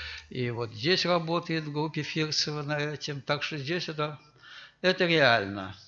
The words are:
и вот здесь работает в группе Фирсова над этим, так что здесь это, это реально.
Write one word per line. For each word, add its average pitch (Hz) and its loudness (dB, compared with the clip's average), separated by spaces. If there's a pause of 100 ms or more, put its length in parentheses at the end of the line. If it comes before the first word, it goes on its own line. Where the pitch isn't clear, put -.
(300)
и 123 -2
вот 113 -4
здесь 147 0
работает 165 0
в 147 -8
группе 151 -2
Фирсова 151 -2
над 147 -2
этим, 147 -6
так 147 -2
что 156 -4
здесь 160 -4
это, 151 -4 (640)
это 180 4
реально. 104 4 (120)